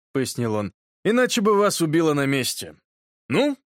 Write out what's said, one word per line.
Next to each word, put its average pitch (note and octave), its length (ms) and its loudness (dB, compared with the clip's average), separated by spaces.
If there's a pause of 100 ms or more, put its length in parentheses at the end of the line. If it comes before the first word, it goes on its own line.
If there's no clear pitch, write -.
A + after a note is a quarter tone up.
(120)
пояснил A#2+ 420 -2
он. G2+ 180 -4 (320)
«Иначе A#3+ 360 0
бы G#3 140 4
вас G3+ 260 2
убило D#3+ 340 2
на C#3+ 120 0
месте. B2+ 500 -4 (520)
Ну, C4 280 0 (160)